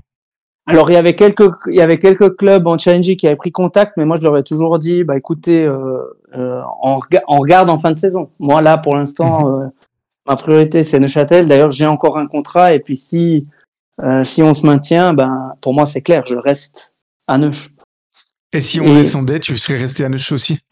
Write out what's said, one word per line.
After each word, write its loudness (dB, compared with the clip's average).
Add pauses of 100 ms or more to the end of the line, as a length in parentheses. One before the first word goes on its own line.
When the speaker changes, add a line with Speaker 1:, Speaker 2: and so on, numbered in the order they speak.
(680)
Speaker 1:
Alors, 2
il 4
y 6
avait 2
quelques, 4 (180)
il -4
y 4
avait 2
quelques 2
clubs 2
en 0
Challenge 0
qui -2
avaient 2
pris -8
contact, -2
mais -2
moi, 0
je -8
leur 0
ai 0
toujours -2
dit, -2
bah, -4
écoutez, -2
euh, -4 (400)
euh, -8 (220)
on 0
rega-, -2
on 2
regarde 4
en 0
fin 0
de -4
saison. -4 (100)
Moi, 2
là, 4
pour -2
l'instant, -2
Speaker 2:
Mhm. -4
Speaker 1:
euh, -10 (600)
ma 0
priorité, 2
c'est 0
Neuchâtel. 2
D'ailleurs, 4
j'ai -2
encore -2
un -6
contrat, 0
et 0
puis -8
si -2 (560)
euh, 0
si -2
on 6
se -2
maintient, 2
ben, -2
pour -2
moi, 2
c'est -6
clair, 0
je -6
reste -6 (340)
à -2
Neuch. -4 (840)
Speaker 2:
Et -4
si -6
on 0
Speaker 1:
Et 4
Speaker 2:
descendait, -2
tu -8
serais -6
resté -6
à -4
Neuch -8
aussi ? -4 (120)